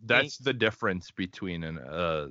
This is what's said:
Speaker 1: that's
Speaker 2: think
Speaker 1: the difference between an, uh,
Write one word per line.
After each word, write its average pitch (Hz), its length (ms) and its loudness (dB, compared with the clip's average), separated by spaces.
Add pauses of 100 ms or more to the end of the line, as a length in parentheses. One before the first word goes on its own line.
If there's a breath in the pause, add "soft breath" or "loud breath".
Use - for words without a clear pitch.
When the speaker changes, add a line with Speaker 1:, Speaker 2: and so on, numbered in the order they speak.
Speaker 1:
that's 127 320 4
Speaker 2:
think 127 80 -10
Speaker 1:
the 135 80 2
difference 107 580 0
between 90 540 -6
an, 80 140 -6
uh, 76 520 -2